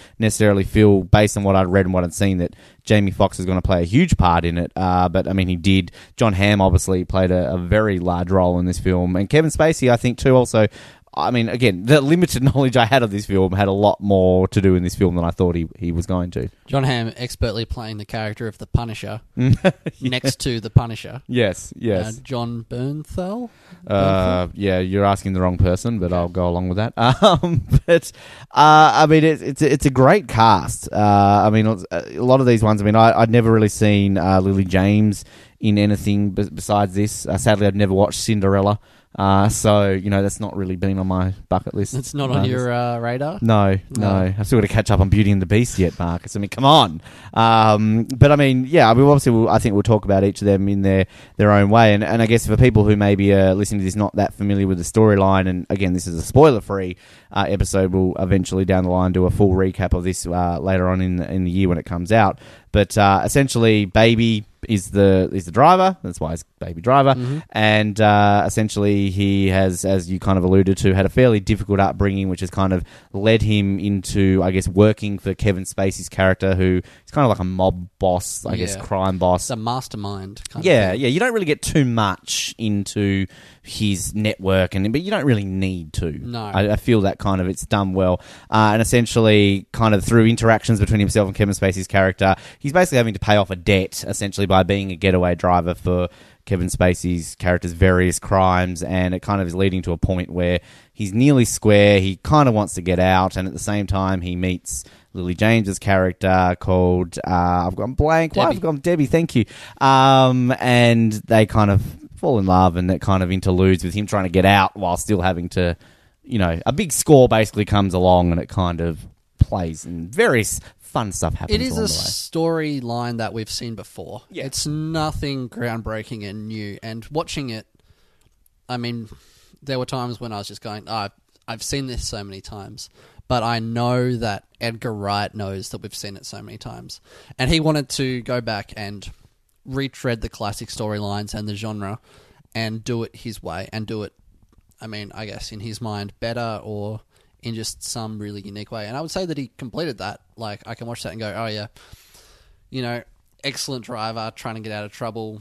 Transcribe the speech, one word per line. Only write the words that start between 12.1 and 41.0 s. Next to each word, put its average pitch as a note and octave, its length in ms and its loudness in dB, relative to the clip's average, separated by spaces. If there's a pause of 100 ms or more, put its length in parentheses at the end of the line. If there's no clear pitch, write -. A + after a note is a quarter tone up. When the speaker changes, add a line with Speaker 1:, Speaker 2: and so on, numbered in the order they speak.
Speaker 1:
<laughs> C3+ 100 4
knowledge C3 240 2
I A#2+ 80 6
had B2+ 160 4
of A2+ 80 0
this G2+ 160 -6
film F#2+ 280 2
had G2 140 2
a G2 40 2
lot G2+ 280 2
more F#2 500 2
to - 120 0
do F#2 140 4
in F2+ 80 0
this F2+ 100 -4
film F2 220 0
than F2 100 -2
I E2+ 60 -2
thought F2 240 -2
he, E2 200 -4
he E2+ 160 -6
was E2+ 140 -4
going F2+ 260 -4
to. B1 160 -6 (200)
Speaker 2:
John C3+ 160 -2
Hamm B2 340 -2
expertly A#2 480 -6
playing A2 320 -10
the G#2 80 -12
character A2 420 -8
of G#2 120 -14
the G#2+ 80 -16
Punisher A2 600 -4
Speaker 1:
<laughs> - 80 -20
Yeah. B2 360 2 (280)
Speaker 2:
next B2+ 420 -4
to A#2+ 180 -4
the A2 100 -10
Punisher. A#2 560 -4
Speaker 1:
Yes, A#2 500 -4
yes. A2 440 -4
Speaker 2:
Uh, - 20 -20
John A#2 480 -8
Bernthal? D#3 800 -8 (380)
Speaker 1:
Uh, F#2+ 580 0
Speaker 2:
Bernthal? E2+ 80 -10
Speaker 1:
yeah, F#2+ 240 -2
you're F#2 280 0
asking G2 280 0
the F#2 80 -2
wrong F2+ 160 0
person, F#2 400 0
but F2 160 -2
I'll F2 160 -2
go F2 200 -2
along F2+ 200 -2
with F2+ 80 -4
that. A2 180 -4
<laughs> A#2+ 240 2
Um, F3 440 2 (240)
but, E3+ 240 2 (400)
uh, D3+ 420 8
I D3 140 4
mean, D#3 160 6
it's, D#3 180 2
it's, C#3 220 -8
it's C#3+ 240 2
a - 20 4
great C3 380 4
cast. A2+ 640 2
Uh, G2+ 520 4
I G#2+ 40 4
mean, G#2+ 160 2
a F2 560 -6
lot B2+ 200 4
of C3 40 0
these A#2 160 4
ones, G#2+ 180 2
I G2+ 60 -2
mean, G#2+ 100 4
I, A2+ 260 6
I'd A2+ 100 4
never A2+ 200 4
really G#2+ 180 4
seen, G2+ 500 2
uh, F#2+ 200 2
Lily G2 260 2
James G2+ 600 2 (340)
in G#2 200 2
anything G2+ 520 0
be-, G2+ 180 -4
besides F#2+ 440 -2
this. G#2 320 -4
Uh, F#2+ 140 -4
sadly, G#2 260 2
I'd G2 100 0
never G2+ 200 2
watched G2 240 2
Cinderella. G2 600 0 (380)
Uh, G2 320 2
so, G#2 400 2
you F#2+ 220 -2
know, G2 100 2
that's G2 180 -4
not G#2 160 -10
really F#2 200 -6
been F#2+ 240 -4
on F#2 80 -4